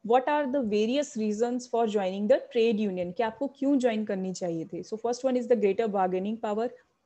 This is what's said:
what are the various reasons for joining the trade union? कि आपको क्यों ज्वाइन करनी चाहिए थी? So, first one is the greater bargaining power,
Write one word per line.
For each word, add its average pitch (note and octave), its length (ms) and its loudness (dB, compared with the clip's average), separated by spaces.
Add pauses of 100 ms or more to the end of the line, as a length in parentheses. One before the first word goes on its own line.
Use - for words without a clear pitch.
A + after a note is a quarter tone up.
what B3+ 160 4
are D4 220 0
the C4+ 180 0
various A3 540 0
reasons A3 460 -2
for A#3 220 0
joining G3+ 360 -2
the A#3 160 4
trade A3+ 520 2
union? F3+ 280 -4
कि A#3+ 60 0
आपको A3 240 -2
क्यों C#4 300 0
ज्वाइन A3 280 0
करनी F#3+ 280 -4
चाहिए E3 320 -4
थी? E3+ 180 -10
So, - 100 -10
first A#3+ 320 -4
one C4 80 2
is B3 140 -2
the A#3+ 80 6
greater G#3 320 2
bargaining F#3+ 560 0
power, A3 260 -2 (360)